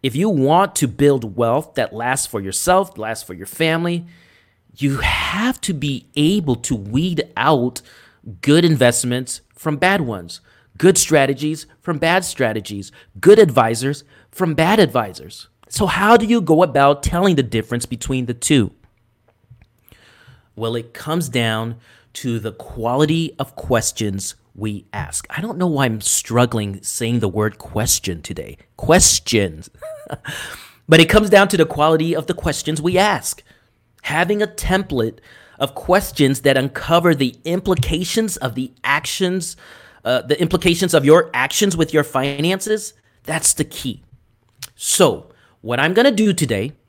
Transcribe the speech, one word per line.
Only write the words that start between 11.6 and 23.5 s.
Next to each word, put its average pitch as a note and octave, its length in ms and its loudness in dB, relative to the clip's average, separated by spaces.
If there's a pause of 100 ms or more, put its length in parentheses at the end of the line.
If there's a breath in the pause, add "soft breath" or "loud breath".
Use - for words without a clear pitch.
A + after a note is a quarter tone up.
from E3 180 -6
bad E3+ 280 0
strategies, G#2+ 680 -6 (300 soft breath)
good G#3 180 8
advisors B2+ 640 2 (260 soft breath)
from E3 240 -2
bad E3 240 2
advisors. G#2+ 720 -2 (220)
So - 160 -2
how G3+ 320 4
do A3 80 2
you A3+ 160 2
go D#3+ 220 4
about C#3 380 4
telling F3 340 0
the C#3 80 2
difference A#2 420 -4
between B2+ 400 -6
the A#2+ 80 -6
two? A#2+ 400 0 (1800 soft breath)
Well, A2+ 200 -4
it A#2 180 -8
comes D#3 360 -4
down A#2 480 -2 (360 soft breath)
to A#2 260 -4
the G#2 120 -6
quality D3 880 -2
of - 160 -8